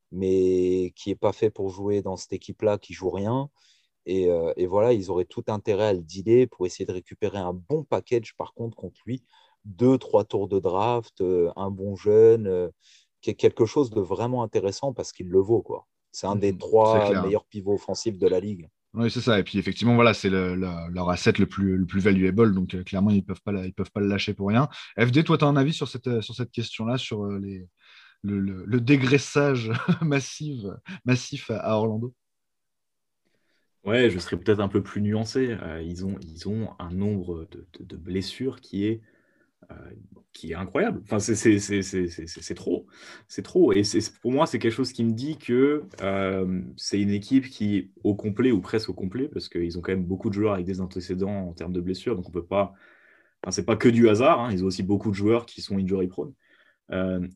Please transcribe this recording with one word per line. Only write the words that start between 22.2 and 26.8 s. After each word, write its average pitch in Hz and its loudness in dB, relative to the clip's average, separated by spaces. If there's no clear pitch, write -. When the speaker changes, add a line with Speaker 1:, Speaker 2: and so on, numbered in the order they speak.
Speaker 2:
Donc, 92 -2
euh, 92 -6
clairement, 98 0
ils 98 4
peuvent 87 -10
pas 104 -6
la, 95 -6
ils 95 -10
peuvent - -6
pas 107 -2
le 101 2
lâcher 98 -2
pour 98 -2
rien. 123 4
F 117 4
D, 147 6
toi, 160 2
t'as 156 4
un 143 4
avis 147 2
sur 147 -6
cette, - -8
euh, 117 0
sur 113 -12
cette 120 -6
question-là, 113 -4